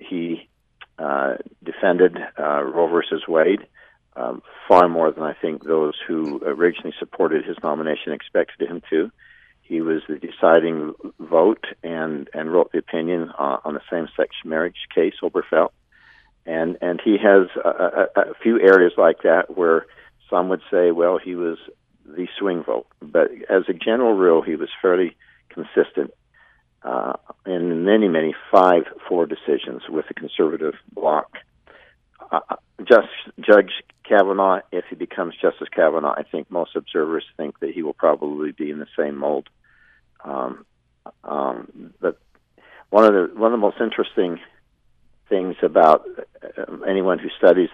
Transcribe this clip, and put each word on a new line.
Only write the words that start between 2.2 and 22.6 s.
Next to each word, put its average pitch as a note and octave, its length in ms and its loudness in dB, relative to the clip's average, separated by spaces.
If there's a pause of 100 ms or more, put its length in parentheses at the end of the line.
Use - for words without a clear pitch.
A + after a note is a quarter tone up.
uh, D2 240 -2
Roe D#2+ 240 0
versus D#2+ 400 -2
Wade, E2+ 400 2 (480)
um, B1 280 -8 (260)
far F2+ 200 8
more E2 220 0
than D#2 140 -6
I D2 100 -6
think D#2 300 -8
those D2+ 300 0 (120)
who D#2 380 -4
originally D#2+ 540 -2
supported D#2 460 -2
his E2+ 180 -10
nomination D#2 500 -4
expected - 560 -4
him E2+ 220 -12
to. F2 200 -2 (520)
He E2 180 -6
was D#2+ 280 -4
the D2+ 100 -10
deciding E2 760 2 (240)
vote E2 460 0 (180)
and, D#2+ 520 -8
and D#2 180 -8
wrote F2 200 0
the E2+ 60 -4
opinion, E2 600 -6
uh, C#2 260 -4
on D2+ 100 -8
the C#2 60 -10 (100)
same-sex - 540 -6
marriage D#2+ 320 -4 (180)
case, F2+ 280 0
Obergefell. E2+ 480 0 (760)
And, E2 380 -4
and F2 200 -4
he G#2+ 160 2
has G2 280 4 (180)
a, - 40 0
a, F#2 520 0 (100)
a - 120 -14
few A2+ 180 2
areas F#2+ 380 8
like E2 240 4
that F2 340 2
where E2 300 2 (420)
some F#2 220 -2
would F#2 200 -4
say, F2 200 4
well, E2+ 280 0
he F2+ 160 -10
was E2+ 240 -6 (460)
the E2+ 220 -10 (120)
swing F2+ 240 -2